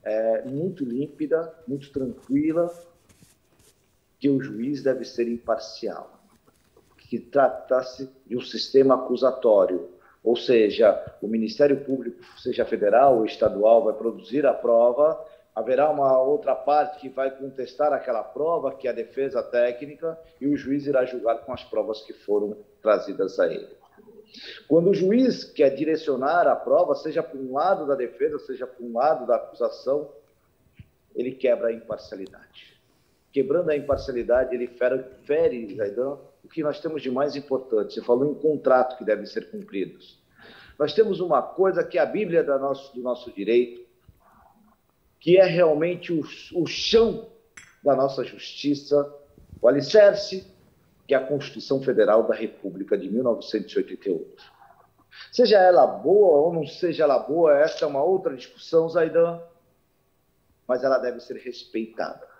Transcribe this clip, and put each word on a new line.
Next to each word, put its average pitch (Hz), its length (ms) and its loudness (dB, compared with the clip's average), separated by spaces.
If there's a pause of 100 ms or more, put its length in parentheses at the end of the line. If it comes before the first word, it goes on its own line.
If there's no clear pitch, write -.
é, 110 400 -2
muito 147 440 -6
límpida, 147 680 -4 (140)
muito 139 240 -10
tranquila, 151 800 -2 (1500)
que 139 100 0
o 135 120 2
juiz 123 440 -8
deve 120 200 -2
ser 117 220 -4
imparcial, 113 960 -8 (760)
que - 220 -10
trata-se - 920 -2 (160)
de 113 120 -8
um 123 40 -4
sistema 135 540 4
acusatório, 107 960 2 (340)
ou 113 140 2
seja, 107 840 2
o - 60 -8
Ministério 113 580 0
Público, 120 380 -8 (180)
seja 123 240 -4
federal 113 540 4
ou 110 60 2
estadual, 107 580 4
vai 107 120 -2
produzir 113 520 -4
a 123 80 2
prova, 123 680 2 (320)
haverá 127 380 0
uma 135 320 2
outra 139 320 0
parte 147 460 -2
que 135 80 -14
vai 135 280 -6
contestar 135 560 -4
aquela 120 300 -4
prova, 139 540 -4
que - 100 -10
é 120 60 -2
a - 20 -6
defesa 123 480 -6
técnica, 151 720 -4 (240)
e 131 60 -6
o 143 100 0
juiz 135 300 -4
irá 131 180 0
julgar 117 360 -4
com - 120 -12
as - 120 -12
provas 107 380 -6
que - 100 -20
foram 104 440 -4 (240)
trazidas 95 600 -2
a 85 120 2
ele. - 160 -10 (1000)
Quando 170 220 4
o 190 40 4
juiz 202 480 2
quer - 280 2
direcionar 156 760 0
a 131 80 4
prova, 147 400 2
seja 156 300 -4
para 139 140 -14
um 131 140 -10
lado 160 360 0
da 139 80 0
defesa, 135 420 -4
seja 127 300 -10
para 120 180 -16
um 117 60 -10
lado 131 340 0
da 123 80 2
acusação, 135 800 -4 (1040)
ele 127 160 -6
quebra 117 360 -2
a 113 40 -2
imparcialidade. - 1000 -14 (580)
Quebrando 147 400 -2
a 147 60 0
imparcialidade, 127 800 -2
ele 120 120 -6
fere, 127 380 -2 (200)
fere, 131 500 -2
Zaidan, 110 440 -6 (260)
o - 40 -20
que - 140 -8
nós 147 180 -4
temos 156 200 -8
de 131 100 -8
mais 135 240 -2
importante. 127 600 -4
Você 113 80 -8
falou 123 280 2
em 143 40 -6
contrato 131 640 2
que 113 80 -12
devem 104 180 0
ser - 260 -12
cumpridos. 98 720 -12 (580)
Nós 147 140 -2
temos 202 260 2
uma 160 220 0
coisa 180 420 0
que - 140 -6
é 165 60 2
a 139 40 2
Bíblia 165 380 0
da 139 140 0
nosso, 135 360 -6
do 123 60 -10
nosso 120 320 -6
direito, 120 540 0 (1300)
que 180 200 4
é 190 80 8
realmente 165 640 0
o, 160 80 0 (340)
o 165 120 0
chão 220 640 0 (520)
da 135 140 2
nossa 131 260 -2
justiça, - 880 -4 (520)
o - 60 6
alicerce, 190 840 4 (560)
que 139 60 2
é - 20 4
a 131 100 0
Constituição 135 560 -4
Federal 110 440 4
da - 80 0
República 98 640 -6
de 95 100 -8
mil 110 140 -2
novecentos 113 500 -4
e 101 60 -2
oitenta 95 320 -6
e - 20 0
oito. - 300 -8 (880)
Seja 214 260 6
ela 180 280 8
boa 175 560 4
ou 170 100 2
não 160 140 -4
seja 156 380 -2
ela 139 140 2
boa, 151 400 2
essa 156 280 0
é - 20 -4
uma 139 140 -2
outra 180 340 -2
discussão, - 540 -2
Zaidan, 170 500 0 (1300)
mas 127 160 -2
ela 131 140 2
deve 120 220 -4
ser 113 180 -14
respeitada. - 1000 -10